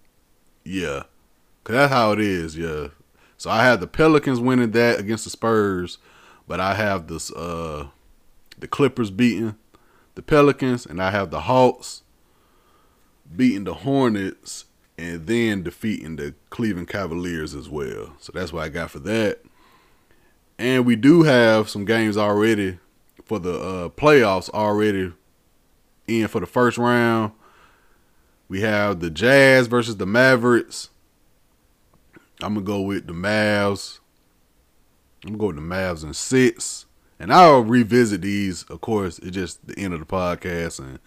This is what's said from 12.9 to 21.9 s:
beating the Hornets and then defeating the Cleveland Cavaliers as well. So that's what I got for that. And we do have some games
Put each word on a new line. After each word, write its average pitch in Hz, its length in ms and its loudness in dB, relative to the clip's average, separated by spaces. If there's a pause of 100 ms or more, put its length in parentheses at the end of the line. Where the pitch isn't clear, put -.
beating 101 300 0
the 87 100 -8
Hornets 110 880 -2 (320)
and 85 300 -10
then 110 360 0
defeating 85 520 -8
the 73 180 -10 (160)
Cleveland 98 380 -6
Cavaliers 87 640 -8
as 69 160 -14
well. 64 500 -10
So - 140 -20
that's 87 180 -10
what 82 120 -8
I 80 60 -8
got 80 220 -10
for 85 80 -16
that. 104 440 -4 (1200)
And 127 220 2
we 120 100 4
do 147 280 6
have 113 440 4
some 101 160 -8
games 110 320 0